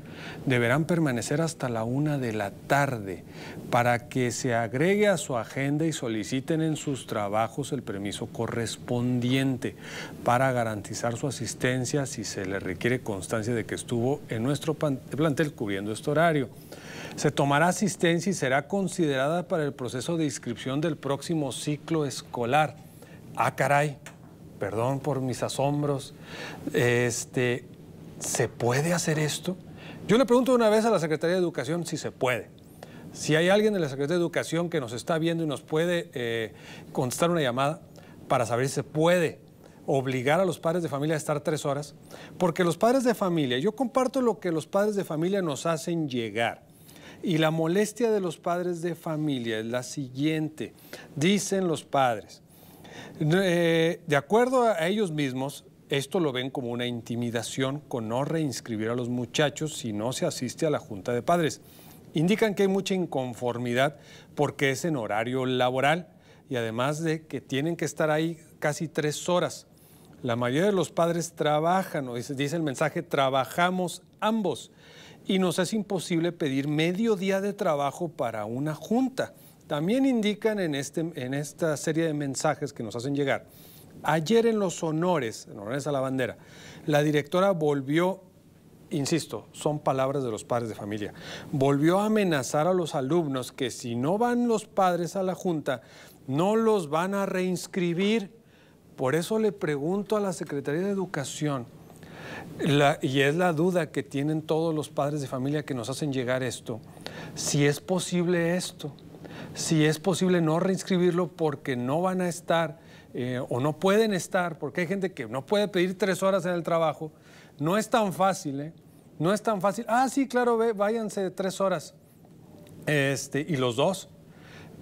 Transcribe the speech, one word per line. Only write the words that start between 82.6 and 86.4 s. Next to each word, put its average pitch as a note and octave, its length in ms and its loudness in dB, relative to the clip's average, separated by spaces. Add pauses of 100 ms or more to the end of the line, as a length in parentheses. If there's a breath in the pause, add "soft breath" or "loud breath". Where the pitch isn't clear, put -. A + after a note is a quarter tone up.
que B2 100 -8
nos G#2+ 140 -6
hacen C3+ 180 -2
llegar, C#3 300 0 (580 loud breath)
ayer E3 420 4
en A3 140 4
los F3+ 240 -2
honores, D#3+ 680 0
en B2+ 60 -14
honores A#2+ 300 -6
a D3 40 0
la C3+ 80 0
bandera, C3 380 -2 (480 loud breath)